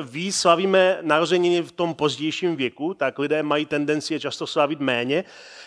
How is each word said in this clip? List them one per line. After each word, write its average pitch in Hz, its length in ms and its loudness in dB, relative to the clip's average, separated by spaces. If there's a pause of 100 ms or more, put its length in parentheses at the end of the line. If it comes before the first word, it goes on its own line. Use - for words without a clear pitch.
víc 160 360 -6
slavíme 185 680 4
narozeniny 170 600 2
v 151 100 -10
tom 170 220 -2
pozdějším 151 600 -2
věku, 139 380 -4
tak 135 240 -4
lidé 151 240 0
mají 151 240 0
tendenci 151 480 -2
je 147 60 -4
často 143 260 -8
slavit 151 340 0
méně, 131 440 0 (420)